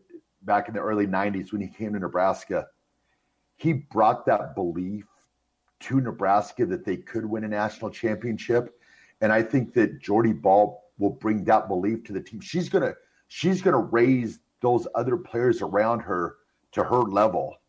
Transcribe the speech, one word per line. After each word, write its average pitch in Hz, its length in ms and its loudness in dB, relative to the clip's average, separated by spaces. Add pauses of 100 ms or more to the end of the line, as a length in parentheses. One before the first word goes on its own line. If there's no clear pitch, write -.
(420)
back 104 260 0
in 110 60 -8
the 98 60 -4
early 104 260 0
nineties 95 440 -2
when 104 100 -4
he 95 60 -6
came 104 280 -8
to 101 40 -4
Nebraska. 90 720 -2 (880)
He 165 160 0
brought 110 540 0
that 107 280 2
belief 92 520 -6 (760)
to 135 200 0
Nebraska 104 640 0
that 90 180 -4
they 98 140 -2
could 110 280 -6
win 110 160 -4
a 107 60 -6
national 107 420 -4
championship. 117 880 -2 (420)
And 107 120 4
I 113 100 4
think 120 320 -2
that 110 260 2
Jordy 110 320 2
Bahl 101 640 2
will 101 140 0
bring 107 340 -2
that - 220 4
belief 101 380 -2
to 104 80 -14
the 92 80 -6
team. 101 200 -14
She's 160 280 -4
gonna, 147 260 0 (320)
she's - 360 -2
gonna 151 180 4
raise 117 580 2 (220)
those 120 340 2
other 120 220 0
players 117 440 0
around 104 400 0
her 87 360 -4 (340)
to - 140 -2
her 120 180 2
level. 95 540 0 (120)